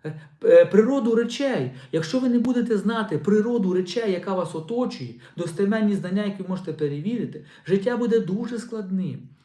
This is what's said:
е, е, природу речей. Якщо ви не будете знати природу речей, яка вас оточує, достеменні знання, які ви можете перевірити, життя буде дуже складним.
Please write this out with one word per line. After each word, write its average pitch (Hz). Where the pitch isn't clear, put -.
е, -
е, 170
природу 226
речей. 233
Якщо 160
ви 262
не 240
будете 233
знати 208
природу 208
речей, 185
яка 185
вас 170
оточує, 196
достеменні 202
знання, 180
які 196
ви 180
можете 180
перевірити, 156
життя 196
буде 226
дуже 220
складним. 185